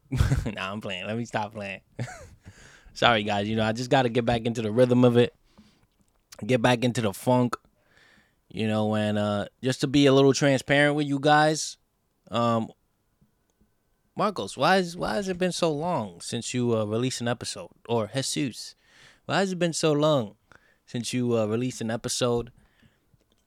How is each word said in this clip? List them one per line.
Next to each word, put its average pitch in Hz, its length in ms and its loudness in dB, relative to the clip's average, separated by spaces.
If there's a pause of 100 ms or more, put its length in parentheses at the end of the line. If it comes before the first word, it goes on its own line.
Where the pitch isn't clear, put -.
(100)
<laughs> 131 100 2 (340)
Nah, 95 180 -6
I'm 107 80 -8
playing. 98 260 -8
Let 110 100 -4
me 120 80 -6
stop 107 280 -6
playing. 98 280 -12 (180)
<laughs> - 960 -18
Sorry, 113 280 2
guys. 104 260 -2
You 110 80 -2
know, 107 80 0
I 110 80 0
just 123 180 -8
gotta 131 180 2
get 117 160 -2
back 120 220 -2
into 117 160 -4
the 107 100 -4
rhythm 123 320 4
of 120 120 6
it. 120 180 4 (1080)
Get 123 160 2
back 123 240 2
into 123 160 -2
the 104 120 0
funk. 123 440 2 (920)
You - 180 -4
know, 107 280 0
and, 107 220 0
uh, 104 300 -2 (160)
just 127 200 -4
to 151 40 0
be 143 200 4
a 135 60 6
little 139 200 8
transparent 143 640 2
with 151 100 -2
you 139 140 -2
guys, 151 560 2 (540)
um, 117 380 0 (1500)
Marcos, 175 340 -4
why 160 220 4
is, 180 220 -2
why 190 160 -4
has 196 160 -4
it 180 80 -6
been 180 120 0
so 170 220 0
long 143 480 -4
since - 320 -8
you, 120 240 2
uh, 110 80 0
released 120 380 -2
an 120 60 -4
episode? 98 420 -8 (180)
Or 113 260 0
Jesus, 135 600 -6 (500)
why 147 140 -2
has 190 140 0
it 175 60 -6
been 170 140 0
so 156 200 0
long 147 420 2 (500)
since 120 300 -8
you, 120 240 0
uh, 107 80 2
released 120 340 -4
an 113 100 -6
episode? 120 640 -4 (960)